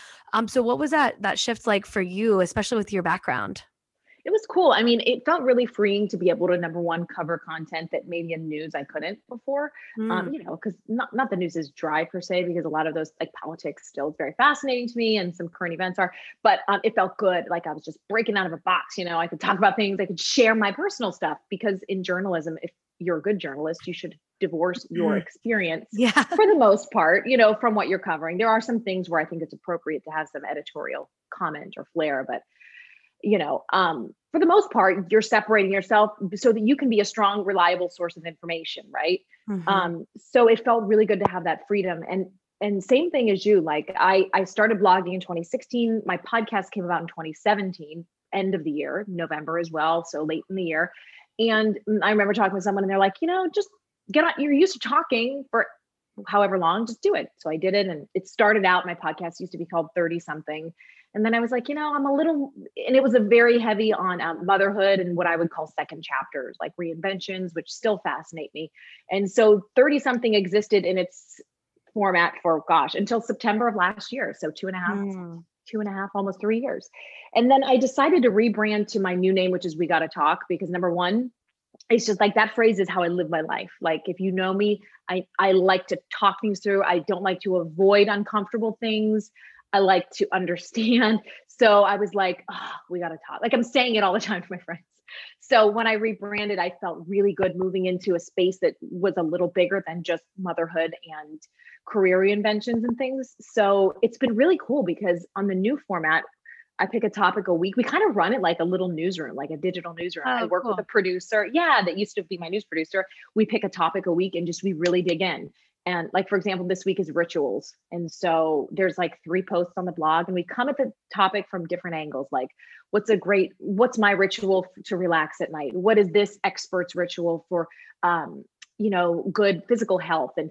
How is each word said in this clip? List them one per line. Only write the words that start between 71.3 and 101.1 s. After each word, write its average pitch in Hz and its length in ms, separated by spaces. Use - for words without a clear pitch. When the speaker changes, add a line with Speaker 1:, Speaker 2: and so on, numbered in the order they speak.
Speaker 2:
format 185 480
for, 160 260
gosh, 156 260
until 208 280
September 226 460
of 220 60
last 196 380
year. 240 260
So 156 120
two 175 160
and 185 100
a 180 40
half, 180 180
Speaker 1:
Mm. 180 460
Speaker 2:
two 220 140
and 208 80
a 196 40
half, 196 220
almost 196 240
three 220 200
years. - 320
And 240 160
then 269 140
I 262 140
decided 285 460
to 240 60
rebrand 214 580
to 208 120
my 185 140
new 185 180
name, 185 180
which 180 140
is 156 140
We 170 80
Gotta 160 220
Talk, 156 380
because 175 220
number 175 240
one, 196 380
it's 233 160
just 208 160
like, 202 140
that 214 200
phrase 226 240
is 185 120
how 185 120
I 170 60
live 175 220
my 165 100
life. - 400
Like, 160 240
if 180 160
you 190 100
know 190 220
me, 202 300
I, 185 180
I 196 140
like 185 340
to 180 120
talk 196 300
things 208 180
through. 196 240
I 175 140
don't 175 240
like 190 180
to 185 160
avoid 190 520
uncomfortable 208 680
things. 214 520
I 196 80
like 185 360
to - 160
understand. 220 920
<laughs> - 60
So 208 260
I 202 120
was 196 160
like, 190 380
"Oh, - 200
we 175 100
gotta 165 160
talk." - 140
Like, 240 140
I'm 240 80
saying 247 320
it 208 100
all 185 80
the 196 80
time 190 220
to - 80
my 180 80
friends. 170 240
So 220 280
when 220 180
I 220 80
rebranded, 208 640
I 175 240
felt 175 260
really 196 240
good 185 240
moving 185 300
into 185 280
a 170 60
space 185 400
that 165 220
was 180 340
a 180 60
little 170 260
bigger 185 380
than 170 160
just 165 200
motherhood 165 580